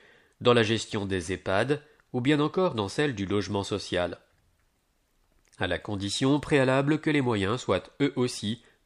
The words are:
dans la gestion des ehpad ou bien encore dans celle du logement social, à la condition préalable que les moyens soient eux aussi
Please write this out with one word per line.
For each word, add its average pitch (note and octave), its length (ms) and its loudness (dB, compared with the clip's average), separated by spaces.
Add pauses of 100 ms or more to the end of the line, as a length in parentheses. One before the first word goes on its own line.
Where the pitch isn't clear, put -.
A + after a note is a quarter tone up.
(420)
dans A#2+ 100 6
la A#2 100 6
gestion G#2+ 440 -2
des F#2 260 -2
ehpad G#2+ 500 0 (300)
ou B2+ 80 -2
bien C#3+ 200 2
encore D#3 340 0
dans G#2 140 -2
celle D3 260 -2
du G2 100 -4
logement G2 400 -2
social, F2 540 -2 (1400)
à F#2+ 80 -2
la F2 120 -2
condition G#2+ 640 -2
préalable C#3 600 2
que D#3 100 -2
les D3 120 2
moyens A2 400 0
soient F#2 220 0 (180)
eux C#3+ 120 0
aussi A#2+ 480 -4 (240)